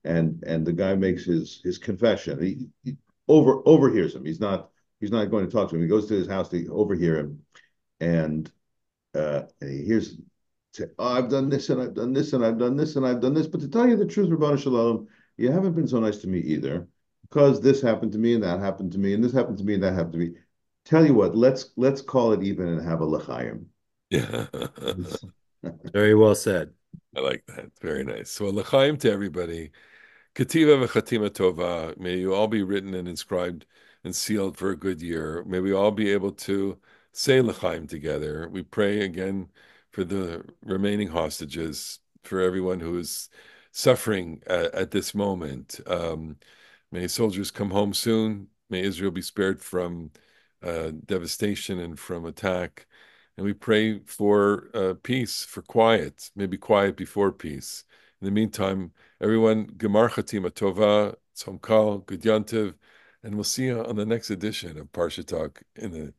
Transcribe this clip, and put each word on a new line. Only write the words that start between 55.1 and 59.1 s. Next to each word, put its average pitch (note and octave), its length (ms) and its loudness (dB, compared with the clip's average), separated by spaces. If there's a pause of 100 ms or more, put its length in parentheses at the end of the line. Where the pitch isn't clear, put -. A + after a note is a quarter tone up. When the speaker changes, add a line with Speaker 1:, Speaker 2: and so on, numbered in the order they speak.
Speaker 2:
for - 180 -14
quiet, A2 720 2
maybe F#2+ 220 -4
quiet G2 380 4
before G2 360 0
peace. - 520 -12 (380)
In F#2+ 40 -10
the G2 60 -2
meantime, F#2+ 600 0 (280)